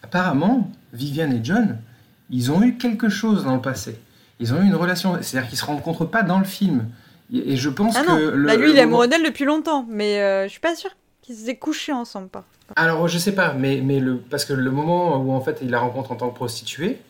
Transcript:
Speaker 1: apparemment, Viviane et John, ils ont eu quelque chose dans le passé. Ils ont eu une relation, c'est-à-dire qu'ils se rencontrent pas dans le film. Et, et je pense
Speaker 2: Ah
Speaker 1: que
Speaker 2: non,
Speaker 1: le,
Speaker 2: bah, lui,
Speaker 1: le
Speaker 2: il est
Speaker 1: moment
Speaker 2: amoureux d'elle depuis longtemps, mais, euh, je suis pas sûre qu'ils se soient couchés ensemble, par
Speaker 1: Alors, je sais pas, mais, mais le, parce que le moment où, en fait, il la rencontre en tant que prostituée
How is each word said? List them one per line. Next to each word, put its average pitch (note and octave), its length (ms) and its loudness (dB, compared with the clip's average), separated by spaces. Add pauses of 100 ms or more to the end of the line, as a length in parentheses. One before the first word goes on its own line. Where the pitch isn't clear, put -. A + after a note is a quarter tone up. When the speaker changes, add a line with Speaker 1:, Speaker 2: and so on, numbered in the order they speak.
Speaker 1:
apparemment, F3+ 680 0 (220)
Viviane C#3+ 400 -2
et A#2 100 0
John, D#3+ 340 0 (520)
ils B2+ 220 -2
ont E3+ 100 4
eu B3 160 4
quelque A3+ 320 0
chose G3+ 340 0
dans C3 120 0
le B2+ 60 -2
passé. B2 380 -8 (400)
Ils A#2+ 140 -2
ont E3 80 2
eu G3 40 4
une F#3+ 100 6
relation, F3 460 0
c'est-à-dire B2 280 -6
qu'ils C3 80 -8
se - 80 -4
rencontrent D3+ 400 -4
pas A3+ 160 0
dans F3+ 180 2
le F#3+ 60 2
film. D#3 400 0 (480)
Et, B2+ 200 0
et C3+ 40 0
je C3+ 120 0
pense G#3 280 0
Speaker 2:
Ah C#4 60 2
Speaker 1:
que E4 40 2
Speaker 2:
non, F4 100 6
Speaker 1:
le, D4+ 280 2
Speaker 2:
bah, A3 100 6
lui, B3 120 4
Speaker 1:
le - 40 8
Speaker 2:
il C#4+ 60 8
est B3+ 80 8
Speaker 1:
moment A3+ 120 4
Speaker 2:
amoureux A#3+ 100 6
d'elle D#4+ 160 4
depuis C#4+ 220 -2
longtemps, D4+ 440 0
mais, G#3 320 -2
euh, G3 240 2
je G3 40 -8
suis - 100 -18
pas E4 160 -2
sûre F#4 160 -10 (320)
qu'ils B3 120 -16
se G#3+ 100 -18
soient B3 100 -4
couchés - 360 -6
ensemble, A3+ 380 -8
par G3 140 -16 (320)
Speaker 1:
Alors, E3 320 2
je E3 100 0
sais G3 160 0
pas, F3 200 2
mais, C3+ 300 0
mais C#3 160 2
le, C3 180 0
parce C#3+ 280 -6
que C#3+ 80 -4
le C3 180 0
moment D#3+ 460 0
où, C3 160 -2
en C3 80 0
fait, D3+ 200 -4
il C3 100 -6
la A#2+ 80 2
rencontre B2 320 -4
en A#2+ 40 -6
tant A#2+ 140 -4
que A#2+ 60 -12
prostituée C#3 640 -6 (100)